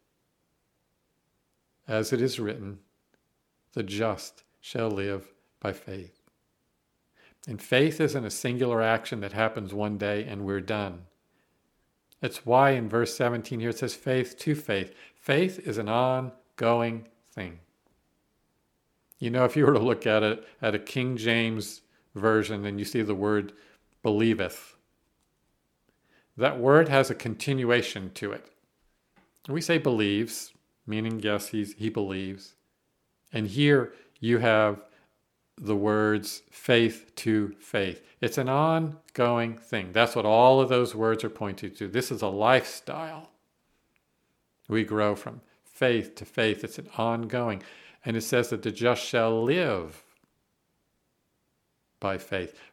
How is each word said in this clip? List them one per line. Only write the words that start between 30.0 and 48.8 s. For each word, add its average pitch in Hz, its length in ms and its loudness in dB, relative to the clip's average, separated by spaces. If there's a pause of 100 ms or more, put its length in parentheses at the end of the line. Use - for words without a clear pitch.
meaning, 110 360 -4
yes, 104 260 -2
he's, 104 260 -6
he 107 160 -6
believes. 95 640 -6 (800)
And 110 140 -2
here 135 460 4 (260)
you 113 200 2
have 107 440 4 (760)
the 107 180 -2
words 107 760 0
faith 117 640 2
to 107 440 -2
faith. 98 460 -4 (160)
It's - 160 -2
an 127 100 -2
ongoing 131 1120 0
thing. 95 340 -6
That's 117 240 4
what 110 100 0
all 123 360 8
of 123 80 2
those 123 240 2
words 110 300 0
are 113 60 -4
pointing 98 460 -8
to. 101 120 -8
This 117 240 -2
is 110 100 -6
a 107 60 -2
lifestyle. 143 1040 0 (1400)
We 110 160 0
grow 107 320 0
from 120 260 -14 (220)
faith 120 520 -2
to 95 100 -16
faith. 110 380 -2
It's - 140 -12
an - 200 -16
ongoing. 117 640 -2 (420)
And 113 100 -4
it 113 60 -2
says 120 300 0
that 110 100 -6
the 113 100 -4
just 117 320 2